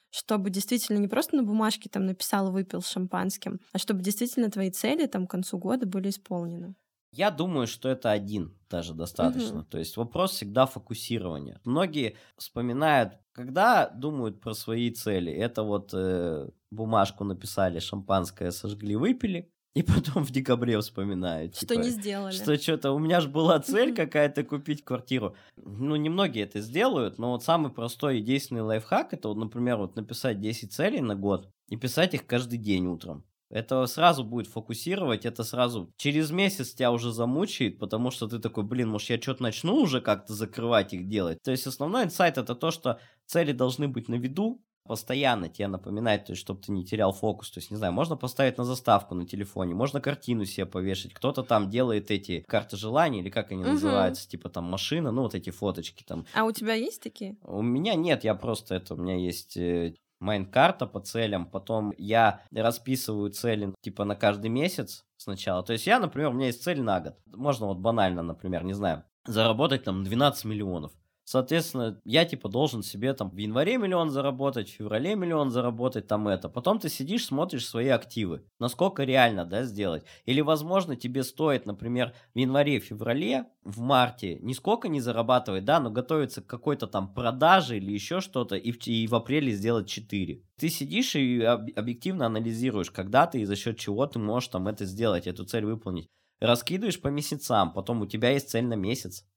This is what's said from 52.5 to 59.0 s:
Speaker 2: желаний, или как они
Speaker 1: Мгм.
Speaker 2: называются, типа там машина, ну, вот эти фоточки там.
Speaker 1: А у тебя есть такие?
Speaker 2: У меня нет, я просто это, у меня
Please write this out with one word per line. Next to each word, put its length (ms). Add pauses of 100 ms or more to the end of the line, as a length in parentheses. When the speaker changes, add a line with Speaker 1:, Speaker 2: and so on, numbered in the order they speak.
Speaker 2:
желаний, 420
или 100
как 220
они 120
Speaker 1:
Мгм. 100
Speaker 2:
называются, 540
типа 220
там 160
машина, 460
ну, 100
вот 140
эти 160
фоточки 520
там. 300
Speaker 1:
А 120
у 60
тебя 220
есть 300
такие? 400
Speaker 2:
У 180
меня 340
нет, 280
я 120
просто 400
это, 200
у 20
меня 180